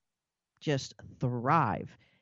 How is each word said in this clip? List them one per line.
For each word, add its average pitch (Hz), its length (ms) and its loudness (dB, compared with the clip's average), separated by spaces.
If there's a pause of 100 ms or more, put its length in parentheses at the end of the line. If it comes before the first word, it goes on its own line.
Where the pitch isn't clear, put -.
(600)
just - 340 -2 (260)
thrive, 123 760 0 (240)